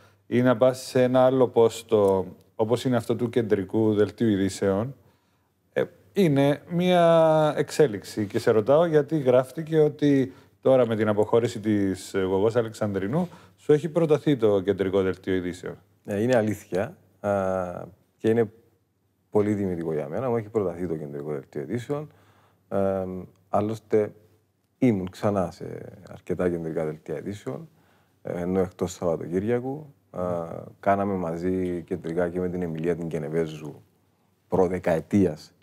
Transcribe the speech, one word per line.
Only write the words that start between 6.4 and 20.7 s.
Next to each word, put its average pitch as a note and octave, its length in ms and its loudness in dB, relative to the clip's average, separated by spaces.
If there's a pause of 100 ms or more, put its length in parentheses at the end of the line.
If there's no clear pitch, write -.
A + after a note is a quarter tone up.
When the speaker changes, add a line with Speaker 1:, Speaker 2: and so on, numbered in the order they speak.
Speaker 1:
μια E3 840 4
εξέλιξη. G#2+ 720 0
Και G#2+ 120 -4
σε A#2 120 2
ρωτάω A#2 340 4
γιατί D#3 340 2
γράφτηκε C3+ 600 0
ότι C#3+ 540 2 (280)
τώρα B2+ 260 6
με A2+ 100 0
την G#2+ 120 2
αποχώρηση A2 520 2
της, G2 540 0
ε, G2 60 0
Γογός G2 360 2
Αλεξανδρινού A2+ 720 -2 (280)
σου - 160 0
έχει D3+ 160 2
προταθεί D3+ 480 2
το G#2 240 2
κεντρικό F#2+ 420 0
δελτίο F#2 320 -2
ειδήσεων. F2 420 -6 (280)
Speaker 2:
Ε, G#2 180 -4
είναι B2 140 2
αλήθεια, G#2+ 600 -2 (240)
α, G#2 100 -2 (840)
και - 120 -2
είναι A2+ 240 2 (800)
πολύ G#2 260 0
τιμητικό F2 360 -4
για D2+ 160 -4
μένα. A2+ 220 -6
Μου A#2 60 -2
έχει G#2+ 120 -6
προταθεί F#2 380 -4